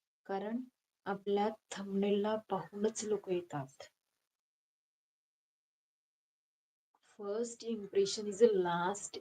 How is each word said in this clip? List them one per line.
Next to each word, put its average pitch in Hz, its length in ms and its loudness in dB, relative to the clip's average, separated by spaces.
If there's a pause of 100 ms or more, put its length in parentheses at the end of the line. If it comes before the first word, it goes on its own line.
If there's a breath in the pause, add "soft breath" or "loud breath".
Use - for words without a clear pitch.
(260)
कारण 208 360 -4 (440)
आपल्या 202 420 0 (220)
थंबनेलला 202 680 0 (140)
पाहूनच 202 540 -2
लोकं 202 280 -2
येतात. 151 580 -6 (3250)
First 214 460 -6
impression 208 640 0
is 202 140 -4
a 233 80 12 (100)
last 175 640 0